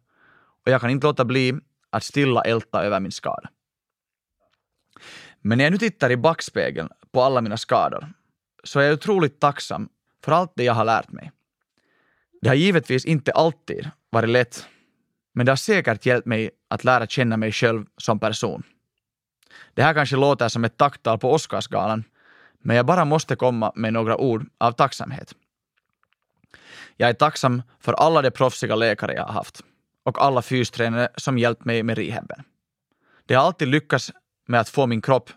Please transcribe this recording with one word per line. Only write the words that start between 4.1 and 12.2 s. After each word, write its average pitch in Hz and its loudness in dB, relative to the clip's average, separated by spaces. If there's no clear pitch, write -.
Men 110 0
när 139 4
jag 156 4
nu 202 0
tittar 185 0
i 123 2
backspegeln 90 -2
på 127 2
alla 131 2
mina 110 -4
skador, 98 -2
så - -2
är 143 4
jag 147 4
otroligt 175 0
tacksam 107 -2
för 147 0
allt 175 0
det 123 -2
jag 120 2
har 113 0
lärt 110 0
mig. - -18